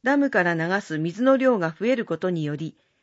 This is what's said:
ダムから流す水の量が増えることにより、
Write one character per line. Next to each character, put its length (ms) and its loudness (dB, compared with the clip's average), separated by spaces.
ダ 120 2
ム 140 2
か 140 2
ら 100 2
流 260 -2
す 180 -8
水 240 -4
の 140 4
量 240 2
が 180 -4
増 100 -2
え 100 2
る 80 -4
こ 120 -4
と 120 -2
に 160 -2
よ 100 -4
り、 220 -10